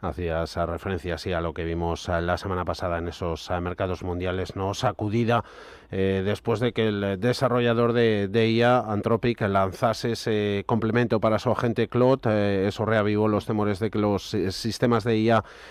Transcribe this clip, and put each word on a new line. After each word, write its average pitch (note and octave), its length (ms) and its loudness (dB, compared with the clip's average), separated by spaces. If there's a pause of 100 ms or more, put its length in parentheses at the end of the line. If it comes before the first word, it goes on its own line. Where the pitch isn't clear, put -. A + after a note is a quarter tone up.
Hacías, E2 560 -4
ah, E2+ 80 0
referencia, E2+ 540 -4
sí, F#2+ 140 -4
a E2+ 80 -2
lo E2 120 -4
que E2+ 120 -6
vimos, E2 440 -4
ah, E2+ 100 0
la E2+ 180 0
semana F#2 280 -4
pasada E2+ 320 -4
en E2+ 120 -6
esos, E2 420 -6
ah, F2+ 100 -2
mercados F2+ 400 -4
mundiales, F2+ 540 -4
¿no? G2 180 -4
Sacudida, A2 720 0 (480)
eh, F#2+ 340 0
después G#2 340 -2
de A#2+ 140 0
que A2+ 140 0
el G2+ 320 -2
desarrollador A#2+ 720 2
de, A2 340 2
de A2+ 220 2
I A2+ 140 4
A, B2 160 6
Anthropic, A2 640 0
lanzase G2+ 720 0
ese G#2 520 -2
complemento A2+ 540 2
para A2 180 4
su A2+ 140 0
agente A2+ 360 0
Claude. B2+ 380 4
Eh, G2+ 420 2
eso G#2 180 -2
reavivó G#2 420 2
los G#2+ 180 2
temores G#2 340 0
de G#2+ 120 -2
que G#2+ 80 -2
los, G#2 340 0
eh, F#2+ 180 0
sistemas A#2 520 0
de A2+ 140 2
I A2 120 2
A A2+ 140 4 (280)